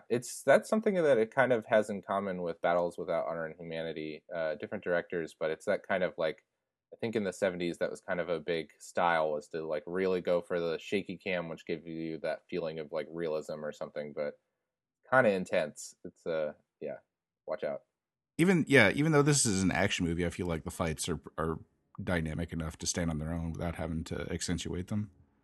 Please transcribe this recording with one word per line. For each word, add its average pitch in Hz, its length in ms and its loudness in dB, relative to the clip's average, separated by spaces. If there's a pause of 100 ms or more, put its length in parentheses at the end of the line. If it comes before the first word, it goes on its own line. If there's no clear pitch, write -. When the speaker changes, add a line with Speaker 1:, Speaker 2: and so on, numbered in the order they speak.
Speaker 1:
It's, - 340 -2
that's - 240 6
something 220 280 0
that 147 240 6
it 110 140 2
kind 127 200 4
of 110 140 2
has 107 220 4
in 101 120 -4
common 98 400 -2
with 85 200 -4
Battles 87 360 2
Without 85 300 -2
Honor 82 180 -4
and 78 100 -12
Humanity, 80 680 -8 (120)
uh, 80 200 -2
different 101 280 -8
directors, 85 560 -2
but 80 120 0
it's - 140 -8
that 95 220 0
kind 95 160 2
of, 82 140 -2
like, 80 260 -2 (500)
I - 40 -20
think 113 180 -4
in 107 80 2
the 95 100 -2
seventies, 87 460 0
that 87 120 -2
was - 100 -12
kind 87 180 -4
of 85 100 -4
a 82 100 0
big 80 300 -4 (100)
style, 82 520 2
was 76 180 -6
to, 80 180 -6
like, 76 180 -4
really 92 360 0
go 87 200 2
for 90 180 -4
the 82 200 -2
shaky 95 380 -4
cam, 90 320 -4
which 80 160 -12
gave 82 200 -6
you 80 340 -6
that 78 300 -4
feeling 80 300 -4
of, 73 120 -10
like, 78 200 -4
realism 78 520 -4
or 76 80 -4
something, 73 440 -8
but 73 180 -4 (760)
kinda 127 180 6
intense. 90 760 -2
It's, - 220 -16
uh, 78 280 -2 (280)
yeah, 71 160 -8 (480)
watch 78 180 -6
out. 71 180 -4 (560)
Speaker 2:
Even, 170 300 6
yeah, 117 280 8
even 156 160 2
though 143 100 8
this 143 240 6
is 95 180 4
an 92 80 6
action 95 340 2
movie, 85 200 0
I 85 40 0
feel 90 180 -4
like 82 160 -2
the 87 80 -6
fights 85 380 -2
are, 78 100 -2 (180)
are 80 220 -2 (420)
dynamic 82 520 -2
enough 80 240 -6
to - 100 -10
stand 85 220 -2
on 78 100 -2
their 78 140 -4
own 82 180 -4
without 85 240 -4
having 82 300 -4
to 85 260 -6
accentuate 85 560 -4
them. 107 220 -4 (340)